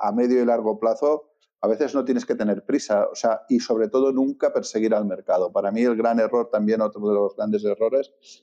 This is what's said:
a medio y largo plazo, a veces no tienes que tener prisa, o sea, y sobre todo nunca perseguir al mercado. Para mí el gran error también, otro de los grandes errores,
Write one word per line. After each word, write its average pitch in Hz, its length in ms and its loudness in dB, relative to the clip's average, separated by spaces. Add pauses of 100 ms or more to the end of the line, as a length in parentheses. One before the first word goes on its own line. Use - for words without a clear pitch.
a 107 100 -2
medio 123 320 2
y 120 40 2
largo 110 340 0
plazo, 143 480 0 (320)
a 101 80 0
veces 123 260 0
no 135 100 0
tienes 123 220 -2
que 127 80 -2
tener 104 300 -2
prisa, 104 480 0
o - 20 -16
sea, 113 340 -2
y 120 120 2
sobre 113 280 0
todo 131 240 2
nunca 135 400 0
perseguir 110 420 -2
al 107 100 0
mercado. 92 480 -2
Para 101 180 0
mí 113 120 0
el 123 120 2
gran 117 240 0
error 113 320 0
también, 107 300 0
otro 107 260 -2
de 104 80 2
los 101 220 0
grandes 107 280 -2
errores, 113 480 0 (300)